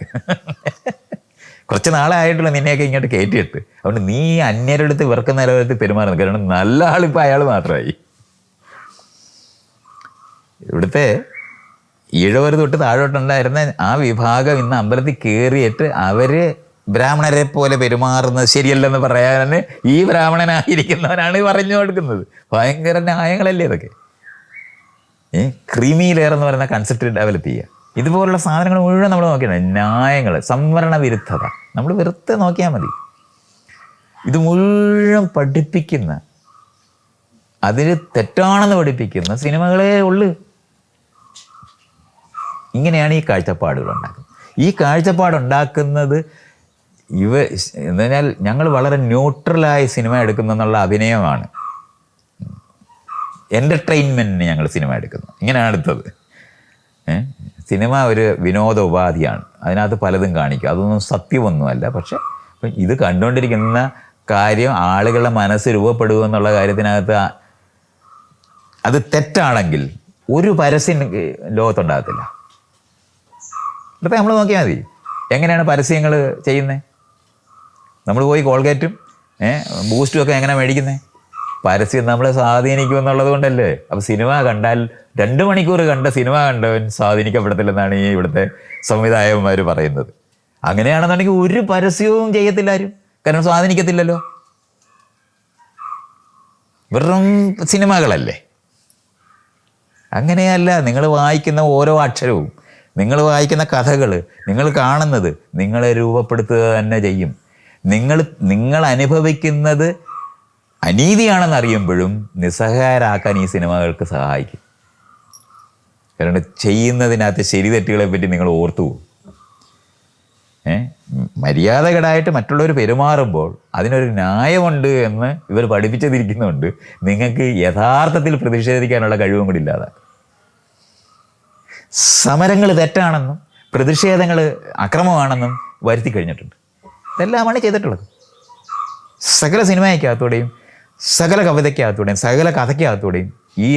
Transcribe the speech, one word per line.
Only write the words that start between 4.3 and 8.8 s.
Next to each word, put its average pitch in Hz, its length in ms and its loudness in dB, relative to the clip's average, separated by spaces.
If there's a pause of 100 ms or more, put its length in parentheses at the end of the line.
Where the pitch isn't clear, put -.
അന്യരുടെ 135 480 0
അടുത്ത് 147 160 0
വെറുക്കുന്ന 123 360 0
നിലവാരത്തിൽ 127 420 2
പെരുമാറുന്നു. 101 420 0
കാരണം 98 240 -2
നല്ല 104 360 2
ആളിപ്പോൾ 160 420 2
അയാൾ 139 180 2
മാത്രമായി." 85 500 -2 (2750)